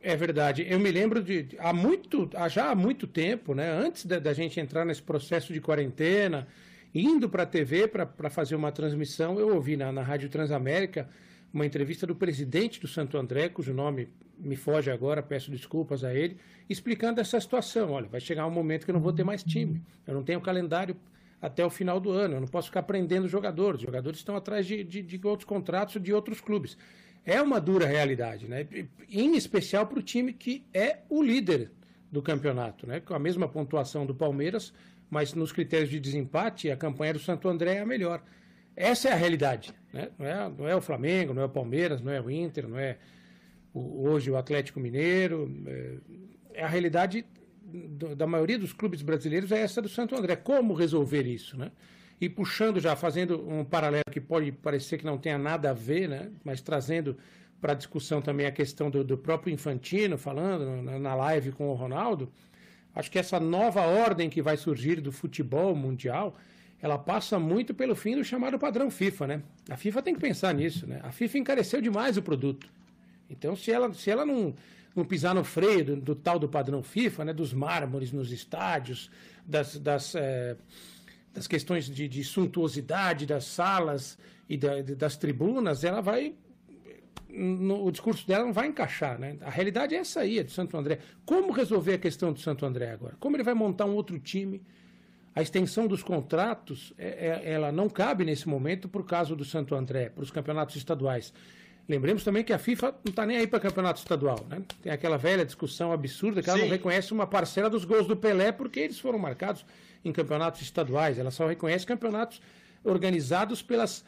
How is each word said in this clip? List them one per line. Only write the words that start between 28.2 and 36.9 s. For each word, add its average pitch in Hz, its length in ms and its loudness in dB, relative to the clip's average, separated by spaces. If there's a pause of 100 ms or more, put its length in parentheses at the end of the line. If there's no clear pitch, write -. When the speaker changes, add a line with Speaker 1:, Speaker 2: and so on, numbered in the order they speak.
Speaker 1:
né? 139 180 -6 (440)
Em 262 260 4
especial 208 500 2
pro 247 160 -4
time 247 300 0
que 254 400 -6
é 247 360 2
o 311 140 4
líder 190 480 4 (400)
do 143 120 -2
campeonato, 131 640 -2
né? 131 140 -6
Com 180 120 -10
a 156 60 -2
mesma 175 280 0
pontuação 143 600 -2
do 131 80 -4
Palmeiras, 151 580 -2 (380)
mas 151 240 -2
nos 160 180 -2
critérios 156 380 2
de 151 100 -4
desempate, 147 680 -2
a 131 60 -2
campanha 151 360 -2